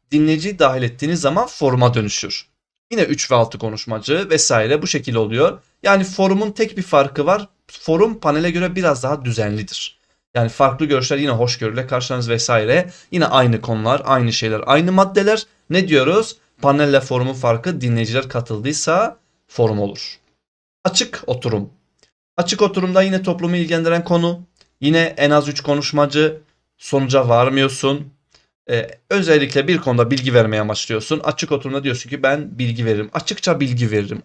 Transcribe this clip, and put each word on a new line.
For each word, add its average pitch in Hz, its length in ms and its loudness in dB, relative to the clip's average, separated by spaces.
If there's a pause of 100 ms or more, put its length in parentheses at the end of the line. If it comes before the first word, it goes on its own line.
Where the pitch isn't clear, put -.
(120)
Dinleyiciyi 156 480 2
dahil 131 240 2
ettiğiniz 147 380 -2
zaman 175 260 0
foruma 127 460 2
dönüşür. 104 600 -4 (380)
Yine 220 120 2
üç - 280 -4
ve 127 40 4
altı 117 240 2
konuşmacı 113 720 -4
vesaire 143 520 2
bu 175 60 -6
şekilde 120 320 -2
oluyor. 117 400 0 (240)
Yani 196 200 4
forumun 196 480 0
tek 220 260 -4
bir 196 40 -4
farkı 143 440 0
var. 202 220 0 (200)
Forum 208 520 0
panele 160 320 0
göre 180 240 -2
biraz 156 280 0
daha 135 220 -4
düzenlidir. 107 720 -6 (360)
Yani 117 140 0
farklı 135 360 0
görüşler 139 320 0
yine 143 140 -2
hoşgörüyle 120 560 -2
karşılarınız 123 420 -4
vesaire. 117 600 2 (220)
Yine 175 140 2
aynı 117 360 2
konular, 117 440 -2
aynı 123 280 0
şeyler, 110 320 -2
aynı 156 260 2
maddeler. 196 520 2 (260)
Ne 175 180 0
diyoruz? 156 480 2 (260)
Panelle 143 400 4
forumun 127 320 -2
farkı 127 480 -2
dinleyiciler 120 480 -2
katıldıysa 139 880 -2 (300)
forum 110 320 0
olur. 101 400 -6 (640)
Açık - 440 -2
oturum. 110 420 -4 (680)
Açık 180 240 -2
oturumda 190 400 2
yine 190 220 0
toplumu 175 320 -2
ilgilendiren 170 480 0
konu. 170 380 0 (400)
Yine 160 360 2
en 143 140 4
az 147 160 4
üç 143 140 -6
konuşmacı. 147 800 0 (360)
Sonuca 135 520 0
varmıyorsun. 135 840 0 (560)
Ee, 113 200 -2 (200)
özellikle 151 580 2
bir 175 100 2
konuda 120 340 0
bilgi 131 220 0
vermeye 110 280 4
amaçlıyorsun. 110 580 -4
Açık - 320 -4
oturumda 139 320 -4
diyorsun 123 260 -6
ki 135 140 -6
"Ben 143 360 -2
bilgi 117 260 -2
veririm. 107 280 -2
Açıkça 180 460 -4
bilgi 123 320 -2
veririm. 107 340 -2